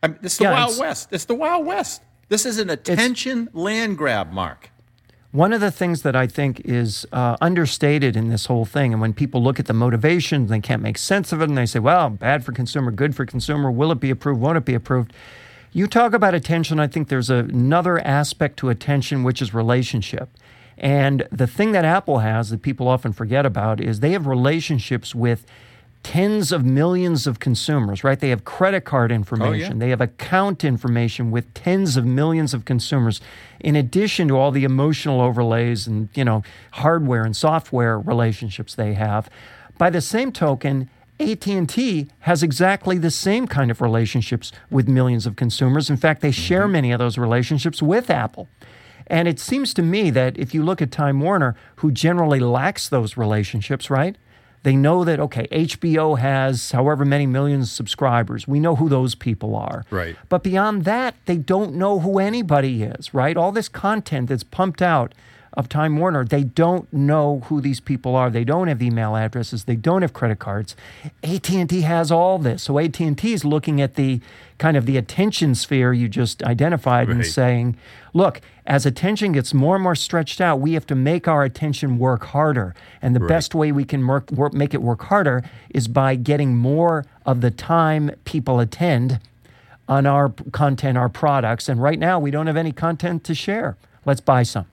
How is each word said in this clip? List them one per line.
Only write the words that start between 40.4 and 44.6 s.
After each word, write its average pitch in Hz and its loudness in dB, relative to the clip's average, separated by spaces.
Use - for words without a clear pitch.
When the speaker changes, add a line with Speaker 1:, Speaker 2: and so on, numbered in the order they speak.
Speaker 2:
A 214 -2
T 202 -4
and 170 0
T 196 -2
has 165 2
exactly 180 0
the 160 0
same 214 -2
kind 131 0
of 113 -4
relationships 117 0